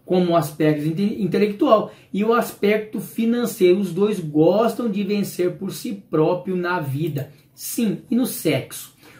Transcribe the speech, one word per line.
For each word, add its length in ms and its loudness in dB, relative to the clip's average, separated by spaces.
como 260 2
o 40 4
aspecto 500 0
inte-, 360 -2
intelectual 720 2
e 120 0
o 80 2
aspecto 680 0
financeiro. 800 0
Os 140 -2
dois 280 0
gostam 680 2
de 120 -2
vencer 500 -2
por 180 -10
si 400 -10
próprio 460 0
na 240 -2
vida. 500 -4
Sim, 560 -4
e 60 0
no 100 2
sexo? 680 -4